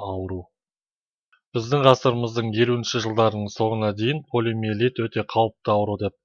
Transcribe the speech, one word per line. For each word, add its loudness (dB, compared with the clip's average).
ауру. -8
Біздің 0
ғасырымыздың 4
елуінші -2
жылдарының 0
соңына -2
дейін -2
полиомиелит 0
өте -4
қауіпті 0
ауру 0
деп -4